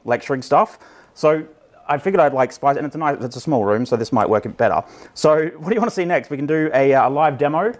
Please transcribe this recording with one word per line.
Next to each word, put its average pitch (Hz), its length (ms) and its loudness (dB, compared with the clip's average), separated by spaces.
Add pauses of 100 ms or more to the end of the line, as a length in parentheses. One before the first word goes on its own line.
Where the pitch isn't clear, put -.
lecturing 123 380 -2
stuff. 175 360 2 (360)
So 156 320 0 (420)
I 147 80 0
figured 190 240 0
I'd, 143 140 4
like, 127 180 0
spice 143 240 0
it, - 40 -6
and 151 60 -6
it's 143 100 -10
a - 20 -10
nice, 143 240 -4
it's 120 140 -8
a 123 40 -12
small 127 240 0
room, 107 220 0
so 123 100 -2
this 110 160 -4
might 107 160 2
work 104 160 2
a 117 40 -8
bit - 100 -14
better. 98 260 0 (300)
So 156 320 2 (100)
what 156 140 -6
do 226 40 0
you 254 60 -2
wanna 233 100 0
see 185 140 -4
next? 170 240 -2
We 147 80 -8
can 139 100 -6
do 156 280 0
a, 139 180 4
uh, 127 160 4
a - 20 -6
live 143 280 0
demo. 156 420 0